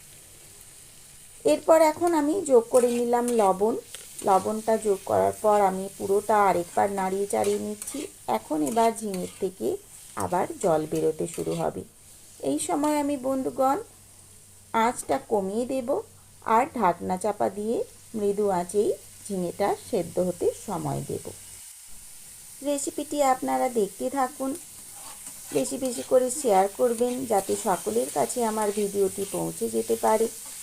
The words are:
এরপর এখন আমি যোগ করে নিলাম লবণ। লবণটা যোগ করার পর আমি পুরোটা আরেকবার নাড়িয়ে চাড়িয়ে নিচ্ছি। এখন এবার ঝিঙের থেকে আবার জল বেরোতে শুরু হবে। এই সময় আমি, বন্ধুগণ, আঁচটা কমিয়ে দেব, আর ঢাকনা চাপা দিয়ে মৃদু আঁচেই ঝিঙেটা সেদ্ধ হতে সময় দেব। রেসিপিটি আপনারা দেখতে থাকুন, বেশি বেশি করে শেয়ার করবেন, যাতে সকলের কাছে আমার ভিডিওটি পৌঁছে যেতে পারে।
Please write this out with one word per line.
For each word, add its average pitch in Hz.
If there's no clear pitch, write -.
এরপর 311
এখন 339
আমি 302
যোগ 247
করে 247
নিলাম 240
লবণ। 196
লবণটা 214
যোগ 196
করার 196
পর 208
আমি 190
পুরোটা 208
আরেকবার 175
নাড়িয়ে 196
চাড়িয়ে 208
নিচ্ছি। 208
এখন 240
এবার 226
ঝিঙের 190
থেকে 196
আবার 180
জল 160
বেরোতে 160
শুরু 165
হবে। 156
এই 285
সময় 302
আমি, 285
বন্ধুগণ, 262
আঁচটা 240
কমিয়ে 208
দেব, 254
আর 226
ঢাকনা 185
চাপা 208
দিয়ে 208
মৃদু 202
আঁচেই 190
ঝিঙেটা 185
সেদ্ধ 175
হতে 180
সময় 151
দেব। -
রেসিপিটি 285
আপনারা 262
দেখতে 233
থাকুন, 269
বেশি 269
বেশি 254
করে 254
শেয়ার 214
করবেন, 247
যাতে 202
সকলের 220
কাছে 254
আমার 214
ভিডিওটি 196
পৌঁছে 165
যেতে 226
পারে। 220